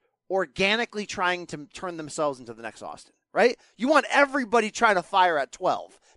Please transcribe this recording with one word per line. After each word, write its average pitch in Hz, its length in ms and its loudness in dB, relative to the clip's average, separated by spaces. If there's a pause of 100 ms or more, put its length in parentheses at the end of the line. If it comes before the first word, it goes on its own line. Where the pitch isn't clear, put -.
(300)
organically 196 800 -2
trying 180 400 -2
to 151 260 -10
turn 175 240 -8
themselves 147 420 -4
into 120 140 -14
the 110 80 -18
next 107 220 -12
Austin, - 300 -14 (200)
right? 226 240 4 (200)
You 220 100 -2
want 285 240 4
everybody 247 580 2
trying 214 260 2
to 175 80 2
fire 180 360 2
at 135 120 -4
twelve, 104 480 -4 (180)